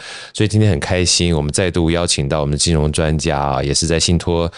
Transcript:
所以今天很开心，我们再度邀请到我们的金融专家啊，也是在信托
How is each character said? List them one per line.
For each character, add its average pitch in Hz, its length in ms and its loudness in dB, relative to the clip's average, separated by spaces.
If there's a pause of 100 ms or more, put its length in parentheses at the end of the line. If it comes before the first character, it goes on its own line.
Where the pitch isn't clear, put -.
(320)
所 - 120 0
以 104 40 0
今 107 120 2
天 107 100 4
很 - 80 0
开 90 260 0
心， 87 300 2
我 73 80 2
们 73 100 -2
再 95 160 0
度 82 220 0
邀 85 160 0
请 71 220 -2
到 78 120 0
我 71 60 0
们 73 60 0
的 73 60 -2
金 87 140 0
融 73 200 2
专 80 260 0
家 76 180 -2
啊， 69 260 -2
也 71 120 -2
是 85 100 0
在 82 140 0
信 87 180 2
托 85 420 -2